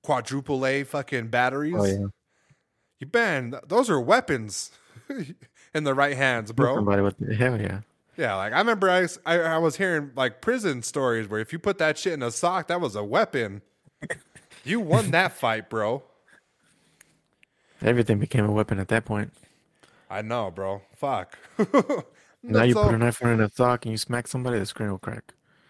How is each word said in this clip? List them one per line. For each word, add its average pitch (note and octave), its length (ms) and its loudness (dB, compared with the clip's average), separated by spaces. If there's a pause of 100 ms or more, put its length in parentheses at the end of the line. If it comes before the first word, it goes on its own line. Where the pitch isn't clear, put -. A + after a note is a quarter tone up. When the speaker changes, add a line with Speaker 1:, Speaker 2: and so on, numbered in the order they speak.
Speaker 1:
quadruple C3+ 600 -2
A C3+ 200 0
fucking C3 440 -6
batteries. C3 480 0
Speaker 2:
Oh, G2+ 80 2
yeah. G2 220 0 (920)
Speaker 1:
You, C#3 120 -14
man, D#3+ 400 0
th-, C3+ 140 -12
those A3+ 240 2
are D3 100 4
weapons B2 720 0 (500)
<laughs> - 540 -16
in D#3 100 -2
the C#3 100 2
right C#3 220 2
hands, A#2+ 340 0
Speaker 2:
Hit A2+ 60 -6
Speaker 1:
bro. B2+ 200 4
Speaker 2:
somebody G2+ 260 2
with G2 160 0
the, - 160 -4
hell A#2+ 260 2
yeah. G2 200 -4 (360)
Speaker 1:
Yeah, A#2+ 200 -2
like, G2+ 160 -4
I C3 60 2
remember G#3 320 2
I F3+ 140 4
s-, - 220 -6
I, E3+ 140 4
I E3 180 0
was D#3+ 180 2
hearing, D#3+ 380 -2
like, B2+ 260 -2
prison G#3 420 -2
stories A#2 460 -2
where G#2+ 120 -2
if A2 120 -8
you D#3+ 60 -10
put F#3+ 200 -2
that D#3 200 0
shit F#3 160 -2
in C#3+ 80 -6
a A#2+ 80 -2
sock, F3 380 -2
that F3 120 -2
was C3 160 -4
a G#2 80 -4
weapon. A2 580 -2 (400)
Speaker 2:
<laughs> - 80 -16 (520)
Speaker 1:
You - 160 -2
won C3 340 2
that F3 200 4
fight, A2 380 -2
bro. A2+ 320 -2 (1800)
Speaker 2:
Everything A2+ 360 4
became G#2 260 0
a G#2+ 80 2
weapon G#2 260 0
at F#2+ 100 -6
that A2+ 180 0
point. G#2 260 -6 (800)
Speaker 1:
I F#2+ 120 -6
know, A2 280 -4
bro. F#2+ 320 -6 (140)
Fuck. B2 420 -4 (180)
<laughs> A3+ 500 0 (360)
Speaker 2:
Now A2 180 2
Speaker 1:
That's A#2+ 80 6
Speaker 2:
you B2 60 6
put A2 100 4
Speaker 1:
all. A#2 100 6
Speaker 2:
a A2+ 40 2
knife A#2+ 220 2
in A#2 200 2
a G#2+ 100 2
sock B2 340 2
and A2+ 80 -6
you A2 60 -4
smack A#2+ 280 -4
somebody, B2 320 -4
the G2 60 -2
screen G#2 260 -6
will F#2+ 80 -6
crack. - 360 -12 (360)